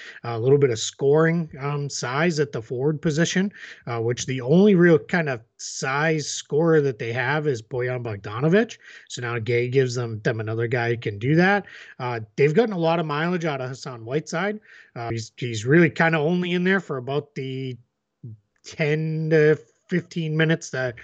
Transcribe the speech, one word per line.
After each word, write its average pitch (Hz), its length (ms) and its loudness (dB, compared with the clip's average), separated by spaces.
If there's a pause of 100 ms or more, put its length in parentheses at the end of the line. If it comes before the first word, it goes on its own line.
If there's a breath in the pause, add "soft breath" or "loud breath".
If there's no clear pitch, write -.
(240 loud breath)
a 117 160 -6
little 135 180 4
bit 139 140 4
of 110 80 -4
scoring, 160 680 2 (120)
um, 143 320 -4
size 147 480 0
at 143 140 -2
the 120 100 -6
forward 143 360 -2
position, 170 540 0 (320 loud breath)
uh, 117 140 -6
which 117 260 -2
the 131 160 -6
only 180 320 6
real 170 240 8
kind 165 320 -2
of 123 100 -4 (180)
size 147 680 -4
scorer 156 540 2
that 135 180 0
they 117 140 -6
have 135 340 -2
is 120 140 -2
Bojan 123 420 -6
Bogdanovic. 120 760 0 (320 loud breath)
So - 120 -12
now 120 180 -4
Gay 120 300 0
gives 127 260 2
them, 117 280 -6
them 113 180 -2
another 113 260 -4
guy 117 220 -2
who 120 80 -2
can 107 220 -8
do 135 160 0
that. 190 320 2 (320 loud breath)
Uh, 123 200 -6 (160)
they've 147 180 4
gotten 220 200 2
a 180 60 -6
lot 165 200 2
of 165 60 -2
mileage 165 400 -2
out 143 160 -4
of 127 80 -8
Hassan 127 340 -14
Whiteside. 165 560 -4 (360 loud breath)
Uh, 117 140 -8
he's, 113 280 -8
he's 113 280 -6
really 160 240 6
kinda 165 280 2
only 175 340 0
in 180 140 0
there 190 160 2
for 151 160 -8
about 139 380 -6
the 131 420 -8 (880)
ten 156 640 -2
to 151 280 6 (320)
fifteen 165 460 -2
minutes 160 360 2
that 127 320 -4